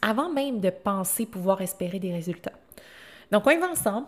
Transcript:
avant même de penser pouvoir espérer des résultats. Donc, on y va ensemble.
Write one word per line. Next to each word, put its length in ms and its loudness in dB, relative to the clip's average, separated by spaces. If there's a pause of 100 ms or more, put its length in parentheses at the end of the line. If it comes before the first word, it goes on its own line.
avant 300 2
même 300 -2
de 100 2
penser 560 -2
pouvoir 340 0
espérer 380 -4
des 120 -4
résultats. 420 -6 (800)
Donc, 140 4
on 60 8
y 60 6
va 120 0
ensemble. 380 -2